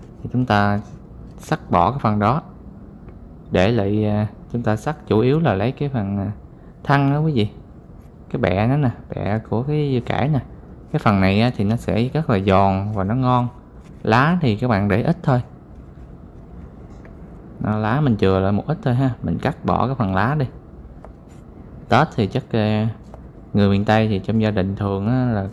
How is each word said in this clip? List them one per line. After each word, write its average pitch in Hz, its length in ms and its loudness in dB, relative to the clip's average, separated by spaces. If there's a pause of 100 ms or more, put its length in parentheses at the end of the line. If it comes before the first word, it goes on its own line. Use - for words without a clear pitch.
(220)
thì 113 100 -10
chúng 123 140 0
ta 104 340 2 (680)
cắt - 220 -4
bỏ 90 200 4
cái 139 120 -4
phần 107 160 2
đó, 110 240 2 (1080)
để 95 220 4
lại, 107 320 0
à, 104 220 0 (260)
chúng 120 100 -2
ta 107 140 0
cắt 151 200 -6 (100)
chủ 101 120 2
yếu 135 220 2
là 135 140 2
lấy 107 180 0
cái 143 160 -6
phần, 101 300 -4
à, 98 140 -4 (520)
thân 139 280 2
đó 147 80 0
quý 160 120 0
vị, 107 160 0 (840)
cái 139 100 -4
bẹ 101 260 2
nó 131 100 2
nè, 139 140 2 (240)
bẹ 98 240 -2
của 110 240 -2
cái 147 320 -2
dưa 120 120 -2
cải 123 220 0
nè. 147 120 0 (520)
Cái 151 80 -2
phần 101 200 4
này 95 200 4
á, 123 160 2
thì 104 80 0
nó 110 120 0
sẽ 113 320 0
rất 147 220 -2
là 104 80 2
giòn 98 560 4
và 95 100 -2
nó 101 100 -2
ngon. 127 340 2 (540)
Lá 139 380 4
thì 117 160 2
các 123 120 -2
bạn 104 200 2
để 104 140 2
ít 170 200 0
thôi. 123 200 2 (2250)
Đó, 107 160 -2
lá 107 240 0
mình 127 160 2
chừa 95 220 4
lại 95 140 2
một 101 140 -2
ít 151 160 -2
thôi 123 120 0
ha, 131 160 2 (120)
mình - 160 -2
cắt - 260 -4
bỏ 90 220 2
cái 131 80 -4
phần 104 200 0
lá 113 240 2
đi. 131 80 0 (1400)
Tết 127 260 4
thì 107 120 2
chắc, 123 260 -4
à, 107 360 2 (640)
người 101 160 4
miền 98 160 2
Tây 110 240 4
thì 101 100 0
trong 107 240 0
gia 107 80 2
đình 98 260 -2
thường 101 300 -2
á, 123 260 0
là 98 200 -2